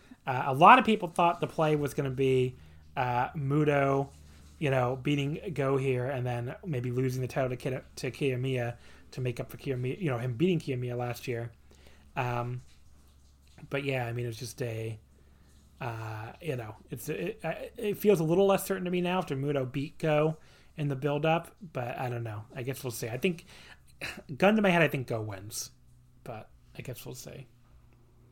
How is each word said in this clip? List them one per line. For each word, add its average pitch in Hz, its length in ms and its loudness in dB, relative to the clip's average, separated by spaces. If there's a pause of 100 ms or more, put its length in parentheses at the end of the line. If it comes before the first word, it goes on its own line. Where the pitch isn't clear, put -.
(240)
Uh, 127 220 -2
a 135 80 0
lot 190 240 12
of 240 60 4
people 208 240 2
thought 170 320 2
the 156 80 -2
play 156 260 2
was 147 180 0
gonna 139 160 -2
be, 131 460 2 (420)
uh, 123 340 0
Muto, 139 800 2 (520)
you 147 100 2
know, 131 320 2
beating 143 380 0 (120)
Go 135 240 0
here 131 300 0
and 131 180 -2
then 120 300 -4 (100)
maybe 127 280 -2
losing 127 280 0
the 127 80 -2
title 131 220 -2
to 127 60 -6
Ki-, 131 280 -6 (120)
to 135 140 -6
Kiyomiya 127 680 -2 (340)
to - 100 -10
make 127 200 -4
up 123 100 -8
for - 60 -14
Kiyomiya, 127 440 -4
you 175 80 0
know, 123 100 0
him 123 160 -2
beating 165 260 4
Kiyomiya 123 360 -4
last 120 300 -6
year. 117 240 -4 (680)
Um, 123 460 -4 (1080)
but 139 120 -4
yeah, 131 240 -2
I 117 60 -6
mean, 120 140 -4
it's 113 120 -8
just 123 240 -10
a, 110 340 -6 (840)
uh, 113 600 -8
you 151 140 -4
know, 110 220 -8 (160)
it's, - 160 -12
it, - 320 -6 (360)
it 208 220 -2
feels 202 220 6
a 165 40 4
little 180 220 6
less 196 180 4
certain 190 200 -2
to 180 80 -2
me 180 80 2
now 180 180 0
after 156 160 -2
Muto 135 360 0
beat 147 280 -6
Go 156 380 4 (400)
in 147 100 -2
the 143 80 0
build-up, 147 560 0 (220)
but 127 260 -6
I 127 100 -2
don't 120 140 -4
know. 107 220 -8 (100)
I 127 80 -8
guess 127 220 -6
we'll 123 80 -4
see. 117 160 -6
I 120 80 -6
think, 170 300 0 (920)
gun 208 200 6
to 220 60 2
my 196 80 4
head, 170 120 6
I 147 60 6
think 139 180 -4
Go 117 140 -2
wins, 104 500 -10 (540)
but 110 260 -12 (280)
I 120 40 -12
guess - 220 -12
we'll 127 100 -12
see. 131 320 -16 (840)